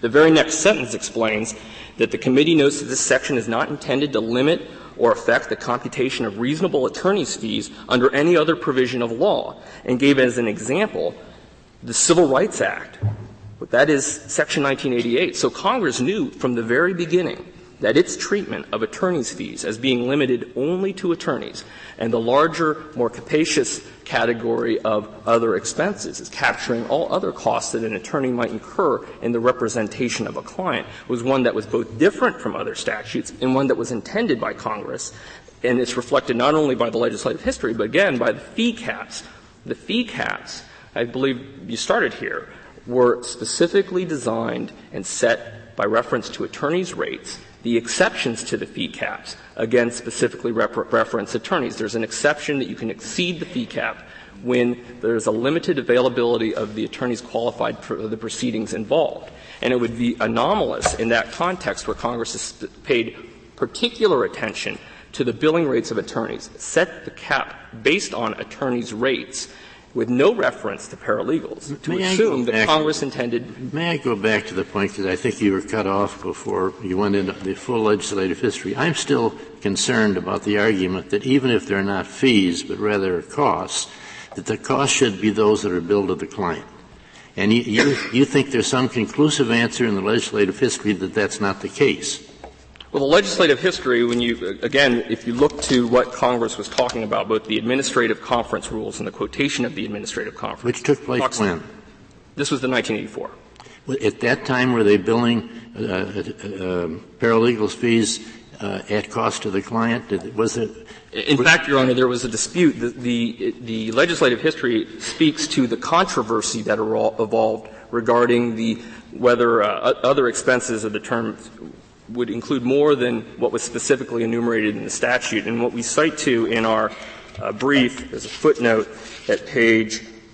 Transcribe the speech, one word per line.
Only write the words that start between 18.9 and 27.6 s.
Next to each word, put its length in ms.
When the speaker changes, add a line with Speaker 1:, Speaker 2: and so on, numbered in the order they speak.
Speaker 1:
fees 320
as 140
being 300
limited 480
only 380
to 180
attorneys 520
and 160
the 80
larger, 640
more 140
capacious 720
category 760
of 280
other 300
expenses 640
is 80
capturing 600
all 220
other 220
costs 400